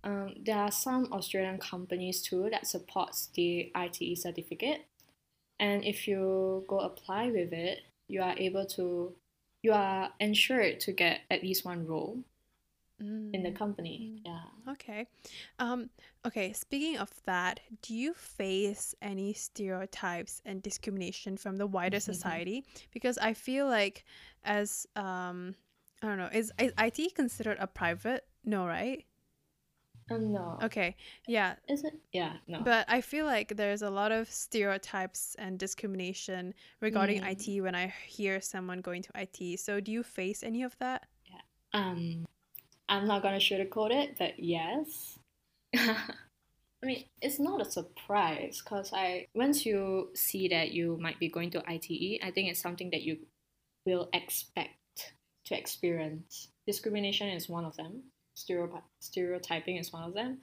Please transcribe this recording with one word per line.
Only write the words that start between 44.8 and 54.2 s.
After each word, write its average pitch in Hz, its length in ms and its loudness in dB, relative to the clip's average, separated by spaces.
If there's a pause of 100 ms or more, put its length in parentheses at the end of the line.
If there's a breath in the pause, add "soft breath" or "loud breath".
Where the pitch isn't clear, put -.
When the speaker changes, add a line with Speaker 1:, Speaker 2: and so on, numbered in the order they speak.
Speaker 1:
<laughs> - 20 2
I - 1120 -2
mean, 262 200 -4 (160)
it's 285 180 0
not 320 220 2
a 202 80 -2
surprise, 170 960 0
'cause 196 300 -6
I, 180 420 0
once 285 300 4
you 190 500 2
see 190 320 2
that 165 240 4
you 170 260 2
might 165 220 -2
be 165 100 2
going 170 220 -2
to 170 180 -4
I 165 80 -4
T 165 160 -6
E, 190 300 -2
I 185 80 -4
think 190 180 0
it's 175 120 -2
something 180 300 -4
that 156 120 -2
you 156 240 -4 (580)
will 180 260 2
expect - 1040 -6 (320)